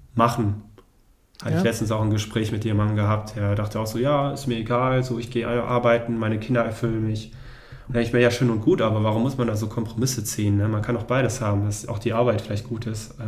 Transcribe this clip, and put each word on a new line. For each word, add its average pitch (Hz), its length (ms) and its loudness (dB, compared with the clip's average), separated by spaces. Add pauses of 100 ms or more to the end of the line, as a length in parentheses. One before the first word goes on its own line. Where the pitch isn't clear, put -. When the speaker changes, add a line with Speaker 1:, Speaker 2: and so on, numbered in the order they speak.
(140)
Speaker 1:
machen. 117 480 2 (800)
Hatte 107 120 -2
Speaker 2:
Ja. 165 40 2
Speaker 1:
ich 190 60 2
letztens 117 260 0
auch 110 120 0
ein 107 80 2
Gespräch 110 420 0
mit 104 120 -4
jemandem 107 320 2
gehabt, 107 400 0
der 101 200 0
dachte 107 240 -2
auch 110 60 -2
so, 117 120 -4
„Ja, 139 340 2
ist 135 140 -6
mir 120 100 0
egal, 127 480 2
so 120 140 -4
ich 117 120 -8
gehe 117 180 -2
arbeiten, 117 680 2
meine 110 200 0
Kinder 117 260 2
erfüllen 110 420 -2
mich.“ 107 260 -4 (560)
Und 127 60 -6
da 120 40 2
denk 117 100 2
ich 120 60 -4
mir, 123 60 6
„Ja, 120 100 6
schön 123 200 2
und 107 120 0
gut, 113 180 4
aber 110 240 2
warum 110 180 2
muss 135 140 0
man 120 120 0
da 107 80 0
so 107 120 -2
Kompromisse 113 560 -4
ziehen, 104 320 0
ne? 104 120 2
Man 107 120 0
kann 117 160 -2
auch 107 80 -4
beides 123 380 0
haben, 101 240 0
dass 104 220 -4
auch 104 100 -4
die 110 160 -2
Arbeit 117 260 2
vielleicht - 280 -6
gut 113 180 -6
ist, - 340 -10
äh, - 80 -8